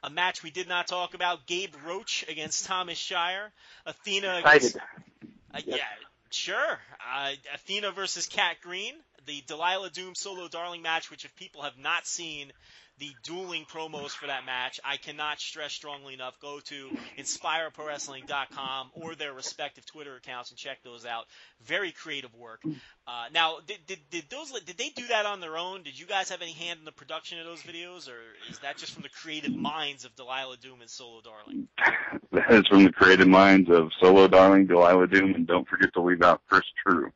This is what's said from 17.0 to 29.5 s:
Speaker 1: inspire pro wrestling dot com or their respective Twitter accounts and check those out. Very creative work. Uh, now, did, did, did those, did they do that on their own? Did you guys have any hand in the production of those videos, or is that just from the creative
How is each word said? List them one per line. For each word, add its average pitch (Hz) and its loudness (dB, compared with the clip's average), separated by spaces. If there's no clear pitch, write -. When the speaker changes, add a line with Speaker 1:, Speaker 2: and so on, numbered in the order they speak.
Speaker 1:
inspire 156 -8
pro 151 -16
wrestling 139 -12
dot 139 -8
com 135 -12
or 160 -16
their 151 -12
respective 135 -14
Twitter 143 -20
accounts 123 -16
and 123 -20
check 135 -14
those 120 -20
out. 117 -12
Very 170 -6
creative 139 -16
work. 117 -20
Uh, 120 -12
now, 160 0
did, 196 -16
did, 190 -14
did 165 -12
those, 277 -14
did 175 -20
they 262 -8
do 247 -14
that 220 -2
on 202 -8
their 160 -12
own? 185 -12
Did 135 -20
you 170 -20
guys 190 -6
have 180 -12
any 165 -14
hand 170 -12
in 156 -20
the 151 -20
production 160 -14
of 165 -14
those 165 -16
videos, 170 -18
or 127 -18
is - -18
that 139 -12
just - -16
from 147 -20
the 143 -18
creative 151 -10